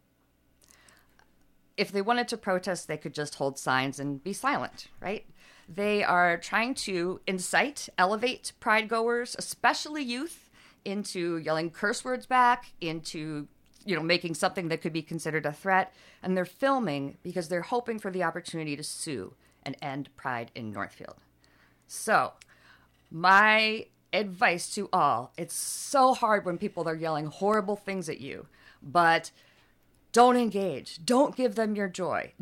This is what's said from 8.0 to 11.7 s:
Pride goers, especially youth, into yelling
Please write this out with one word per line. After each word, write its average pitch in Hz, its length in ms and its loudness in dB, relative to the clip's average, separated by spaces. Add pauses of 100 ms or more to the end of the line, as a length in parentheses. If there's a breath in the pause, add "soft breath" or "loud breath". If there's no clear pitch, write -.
Pride 220 300 2
goers, 233 500 0
especially 302 640 0
youth, 254 460 -8 (360 soft breath)
into 190 520 -4
yelling 160 340 -2